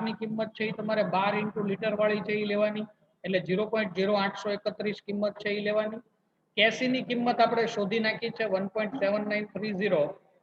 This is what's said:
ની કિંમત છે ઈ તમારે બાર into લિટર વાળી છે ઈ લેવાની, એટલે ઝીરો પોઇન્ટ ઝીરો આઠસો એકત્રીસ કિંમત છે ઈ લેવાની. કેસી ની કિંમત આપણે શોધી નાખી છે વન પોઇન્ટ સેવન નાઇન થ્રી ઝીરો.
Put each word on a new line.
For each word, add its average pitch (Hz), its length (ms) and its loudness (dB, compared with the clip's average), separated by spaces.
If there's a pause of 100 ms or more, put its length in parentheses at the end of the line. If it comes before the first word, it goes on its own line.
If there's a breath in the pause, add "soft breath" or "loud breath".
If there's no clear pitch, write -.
ની 220 100 -2
કિંમત 220 400 -6
છે 220 120 -6
ઈ 220 60 -2
તમારે 214 320 0
બાર 190 320 2
into 214 280 -2
લિટર 202 320 -2
વાળી 208 260 2
છે 208 120 -4
ઈ 214 120 0
લેવાની, 208 420 0 (360)
એટલે 185 160 0
ઝીરો 185 260 0
પોઇન્ટ 214 300 -2
ઝીરો 196 200 2
આઠસો 196 340 -2
એકત્રીસ 202 520 -4
કિંમત 202 360 -2
છે 208 120 -4
ઈ 202 180 -2
લેવાની. 214 340 0 (560)
કેસી 220 300 4
ની 254 160 0
કિંમત 240 360 0
આપણે 226 280 6
શોધી 208 320 0
નાખી 220 300 0
છે 226 160 -2
વન 190 220 0
પોઇન્ટ 214 320 -4
સેવન 202 300 2
નાઇન 208 180 -2
થ્રી 208 260 -4
ઝીરો. 180 300 2 (400)